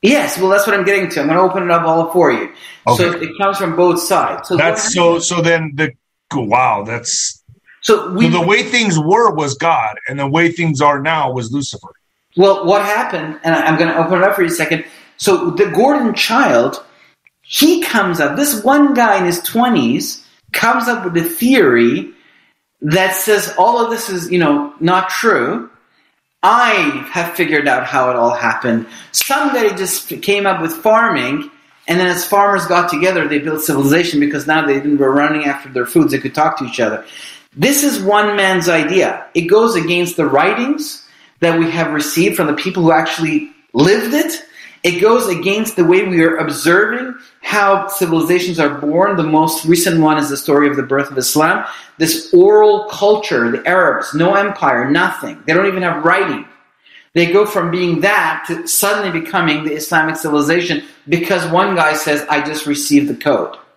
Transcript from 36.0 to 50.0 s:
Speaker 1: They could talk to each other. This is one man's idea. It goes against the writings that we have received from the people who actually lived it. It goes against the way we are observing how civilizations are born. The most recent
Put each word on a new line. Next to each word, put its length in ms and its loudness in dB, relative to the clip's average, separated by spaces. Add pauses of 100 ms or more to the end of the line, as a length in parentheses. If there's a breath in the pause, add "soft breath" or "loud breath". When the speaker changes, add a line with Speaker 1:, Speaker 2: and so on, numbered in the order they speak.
Speaker 1:
They 60 -2
could 160 -8
talk 240 0
to 80 -8
each 140 -8
other. 220 -2 (540 loud breath)
This 260 2
is 180 0
one 360 2
man's 320 0
idea. 640 0
It 120 0
goes 280 4
against 440 -2
the 80 2
writings 840 -2 (320 soft breath)
that 180 2
we 120 0
have 220 -4
received 440 -2
from 100 0
the 80 -2
people 280 -4
who 100 6
actually 580 -2 (220)
lived 420 2
it. 300 -4 (400 loud breath)
It 160 0
goes 260 4
against 480 -2
the 100 2
way 200 4
we 180 2
are 140 2
observing 800 0 (260 loud breath)
how 460 0
civilizations 720 0
are 180 0
born. 380 0
The 80 0
most 400 0
recent 360 2